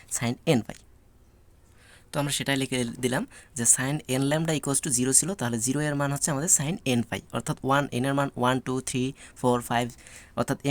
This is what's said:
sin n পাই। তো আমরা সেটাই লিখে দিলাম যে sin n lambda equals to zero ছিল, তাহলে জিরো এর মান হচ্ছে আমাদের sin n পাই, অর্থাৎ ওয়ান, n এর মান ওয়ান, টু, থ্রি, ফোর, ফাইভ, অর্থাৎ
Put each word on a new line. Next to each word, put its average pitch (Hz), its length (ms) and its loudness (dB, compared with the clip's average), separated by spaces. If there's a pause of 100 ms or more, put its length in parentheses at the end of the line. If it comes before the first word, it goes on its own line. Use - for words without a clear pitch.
(160)
sin 117 180 0 (240)
n 107 100 0
পাই। - 100 -12 (1300)
তো - 100 -6
আমরা 143 160 -2
সেটাই 139 240 0
লিখে 131 160 -2 (260)
দিলাম 127 180 0 (360)
যে 117 60 0 (100)
sin 135 220 0 (240)
n - 100 2
lambda 160 280 0
equals 139 260 0
to 165 40 -2 (100)
zero 127 220 2
ছিল, 160 100 0 (100)
তাহলে 120 160 0 (100)
জিরো 131 220 0
এর 147 120 -2
মান 139 140 0
হচ্ছে - 200 -2
আমাদের 147 240 0
sin 147 160 -2 (240)
n - 20 2 (100)
পাই, 101 100 -4 (160)
অর্থাৎ 151 200 -4 (100)
ওয়ান, 139 180 4 (180)
n - 60 0
এর 139 100 0
মান 139 100 2 (120)
ওয়ান, 127 160 4 (100)
টু, 131 80 -2 (140)
থ্রি, 127 160 -2 (360)
ফোর, 123 180 4 (100)
ফাইভ, 120 180 0 (540)
অর্থাৎ 131 180 -2 (120)